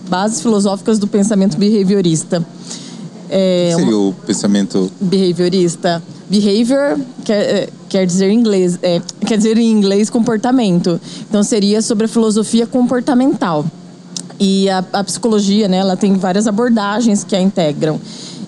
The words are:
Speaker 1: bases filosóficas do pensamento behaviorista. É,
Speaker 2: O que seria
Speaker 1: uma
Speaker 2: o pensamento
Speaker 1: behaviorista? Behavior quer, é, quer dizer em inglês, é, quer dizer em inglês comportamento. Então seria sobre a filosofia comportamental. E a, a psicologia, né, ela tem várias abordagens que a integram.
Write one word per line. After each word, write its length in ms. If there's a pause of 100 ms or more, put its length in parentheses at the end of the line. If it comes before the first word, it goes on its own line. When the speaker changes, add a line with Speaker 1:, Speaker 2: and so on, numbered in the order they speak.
Speaker 1:
bases 320
filosóficas 580
do 80
pensamento 520
behaviorista. 840 (840)
É, 440
Speaker 2:
O 40
que 80
seria 140
Speaker 1:
uma 100
Speaker 2:
o 40 (140)
pensamento 640 (100)
Speaker 1:
behaviorista? 1000 (260)
Behavior 680 (260)
quer, 160
é, 280 (200)
quer 180
dizer 240
em 100
inglês, 420
é, 180 (240)
quer 120
dizer 220
em 120
inglês 400
comportamento. 880 (280)
Então 160
seria 380
sobre 240
a 20
filosofia 580
comportamental. 1000 (760)
E 300
a, 120 (100)
a 120
psicologia, 640
né, 80
ela 200
tem 180
várias 340
abordagens 760
que 140
a 40
integram. 600 (480)